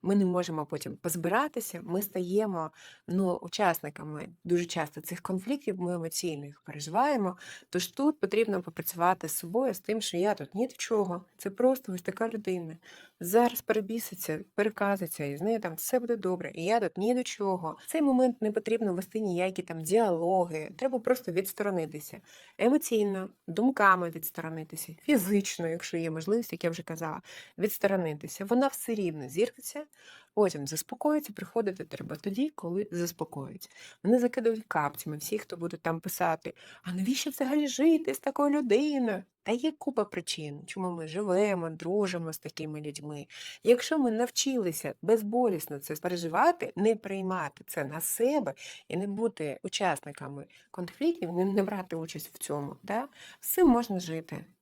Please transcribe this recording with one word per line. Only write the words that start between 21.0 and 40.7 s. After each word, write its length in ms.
відсторонитися. 880
Емоційно, 720
думками 640
відсторонитися, 920
фізично, 680
якщо 300
є 140
можливість, 400
як 120
я 60
вже 140
казала, 380
відсторонитися. 880
Вона 220
все 280
рівно 320
зірветься, 580
потім 340
заспокоїться, 680
приходити 500
треба 320
тоді, 340
коли 420
заспокоїться. 800
Вони 160
закидують 480
капцями 500
всі, 200
хто 200
буде 200
там 220
писати: 540
«А 100
навіщо 360
взагалі 380
жити 460
з 60
такою 380
людиною?» 680
Та 60
є 200
купа 340
причин, 600
чому 260